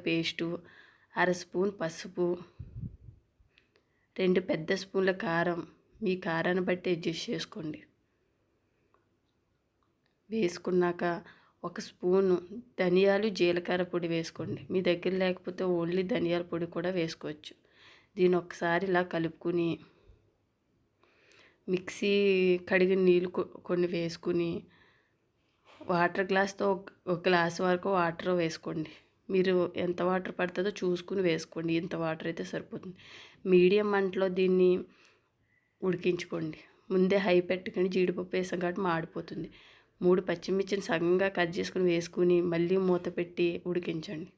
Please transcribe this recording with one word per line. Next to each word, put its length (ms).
పేస్టు, 400
అర 160
స్పూన్ 380
పసుపు, 480
రెండు 240
పెద్ద 340
స్పూన్ల 380
కారం, 380
మీ 140
కారాన్ని 420
బట్టి 280
అడ్జస్ట్ 340
చేసుకోండి. 500
వేసుకున్నాక 720
ఒక 180
స్పూను 540
ధనియాలు, 460
జీలకర్ర 540
పొడి 180
వేసుకోండి. 500
మీ 80
దగ్గర 240
లేకపోతే 400
only 240
ధనియాల 380
పొడి 240
కూడా 160
వేసుకోవచ్చు. 640
దీన్ని 240
ఒకసారి 500
ఇలా 120
కలుపుకుని 540
మిక్సీ 440
కడిగిన 400
నీళ్ళు 280
కొ-, 140
కొన్ని 280
వేసుకుని 540
వాటర్ 380
గ్లాస్తో 420
ఒక, 140
ఒక 60
గ్లాస్ 380
వరకు 240
వాటర్ 420
వేసుకోండి. 500
మీరు 260
ఎంత 260
వాటర్ 380
పడుతుందో 400
చూసుకుని 480
వేసుకోండి. 440
ఇంత 140
వాటర్ 360
అయితే 200
సరిపోతుంది. 440
మీడియం 420
మంటలో 340
దీన్ని 320
ఉడికించుకోండి. 800
ముందే 340
హై 160
పెట్టకండి, 560
జీడిపప్పు 400
వేసాం 280
కాబట్టి 260
మాడిపోతుంది. 600
మూడు 280
పచ్చిమిర్చిని 580
సగంగా 500
కట్ 200
చేసుకుని 340
వేసుకుని 440
మళ్ళీ 240
మూత 200
పెట్టి 280
ఉడికించండి. 600